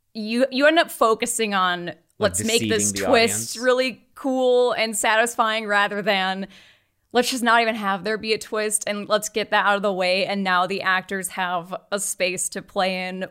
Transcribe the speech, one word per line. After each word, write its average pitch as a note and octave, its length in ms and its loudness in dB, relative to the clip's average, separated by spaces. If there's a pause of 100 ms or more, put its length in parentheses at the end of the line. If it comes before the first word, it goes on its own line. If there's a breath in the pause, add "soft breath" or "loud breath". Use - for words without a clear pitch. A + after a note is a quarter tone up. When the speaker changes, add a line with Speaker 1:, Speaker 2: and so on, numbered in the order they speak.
(140)
Speaker 1:
you." A3+ 380 0
You C4+ 160 4
end D#4+ 120 6
up D4+ 120 0
focusing A3 640 0
on, F3+ 340 0
Speaker 2:
Like, - 80 -10 (240)
Speaker 1:
"Let's G#3 240 0
make A3+ 260 2
this G3+ 220 0
Speaker 2:
deceiving - 20 -10
the - 120 -4 (120)
Speaker 1:
twist A3+ 380 0
Speaker 2:
audience. - 20 -12
Speaker 1:
really B3+ 480 0 (100)
cool B3 580 2
and A3 220 -2
satisfying," A3+ 680 0
rather G3+ 360 0
than, F#3+ 460 0 (640 soft breath)
"Let's B3 200 2
just B3 120 -4
not A#3 180 4
even A3+ 140 0
have G3 280 -4
there G#3+ 160 -2
be A3 140 -2
a G#3 40 0
twist G#3+ 480 -4
and G#3 240 -6
let's G#3 200 0
get G#3 220 -4
that G#3 140 2
out G3+ 120 2
of G3+ 40 -4
the G3+ 120 0
way." F#3 320 0
And G3 180 -2
now F#3 240 2
the G3 160 -4
actors F#3 460 -2
have F3+ 440 -4 (180)
a G3+ 80 -2
space F#3 500 -4
to F#3+ 120 -10
play F#3 460 -4
in F#3 240 -6